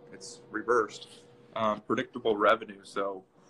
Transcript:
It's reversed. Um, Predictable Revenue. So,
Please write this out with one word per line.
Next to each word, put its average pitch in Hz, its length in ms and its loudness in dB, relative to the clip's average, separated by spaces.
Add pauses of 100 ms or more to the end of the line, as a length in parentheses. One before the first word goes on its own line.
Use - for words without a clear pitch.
(120)
It's - 300 -18 (100)
reversed. 107 560 0 (480)
Um, 107 260 0
Predictable 117 560 -2
Revenue. 104 460 2
So, 98 400 -6 (260)